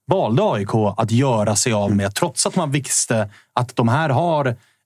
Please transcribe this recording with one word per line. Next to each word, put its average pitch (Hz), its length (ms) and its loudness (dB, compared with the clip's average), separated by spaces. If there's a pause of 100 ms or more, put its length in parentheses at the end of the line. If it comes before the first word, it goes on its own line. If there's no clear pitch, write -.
(100)
valde 160 340 2
A 147 160 0
I 98 40 -4
K 107 320 0
att 113 140 -2
göra 113 460 2
sig 120 160 0
av 101 240 2
med, 98 180 -2
trots - 320 -2
att 196 100 -2
man 160 140 -2
visste 120 580 -2 (260)
att 123 220 -2
de 117 120 2
här 147 200 0
har 143 480 0 (300)